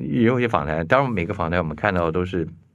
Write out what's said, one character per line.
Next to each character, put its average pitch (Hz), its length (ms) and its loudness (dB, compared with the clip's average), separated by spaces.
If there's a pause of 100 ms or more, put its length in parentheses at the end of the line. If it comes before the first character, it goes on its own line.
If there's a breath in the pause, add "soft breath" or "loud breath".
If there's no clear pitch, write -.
有 123 380 2
一 123 40 0
些 120 60 0
访 78 180 0
谈， 80 200 -2
当 131 180 4
然 123 80 -2
每 87 120 0
个 101 80 -4
访 87 180 -2
谈 87 100 2
我 85 40 0
们 78 120 -6
看 101 160 0
到 85 180 2
都 90 140 0
是， 90 220 -2 (280)